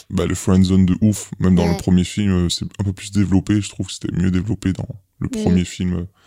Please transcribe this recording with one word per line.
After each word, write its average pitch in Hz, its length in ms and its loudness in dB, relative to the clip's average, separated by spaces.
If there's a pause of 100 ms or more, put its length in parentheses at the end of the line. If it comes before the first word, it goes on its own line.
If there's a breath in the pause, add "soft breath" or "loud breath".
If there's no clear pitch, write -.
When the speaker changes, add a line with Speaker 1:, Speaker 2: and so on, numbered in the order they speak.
(100)
Speaker 1:
bah, 90 160 -2
elle 87 60 -2
est 90 40 -2
friendzone 95 500 4
de 90 140 2
ouf. 104 300 0 (100)
Même 92 160 4
dans 87 80 4
le 85 80 2
Speaker 2:
Ouais. 82 40 0
Speaker 1:
premier 90 280 2
film, 104 260 -2
euh, 90 200 2
c'est - 160 -6 (120)
un 101 60 -4
peu 98 80 -2
plus 98 180 -12
développé. 98 500 2
Je 101 100 -8
trouve 95 180 -8
que - 40 -12
c'était - 240 -8
mieux 92 140 0
développé 92 420 -2
dans - 140 -6 (320)
le - 100 -6
Speaker 2:
Mm. 220 140 -4
Speaker 1:
premier 90 220 2
film, 90 420 -4 (200 loud breath)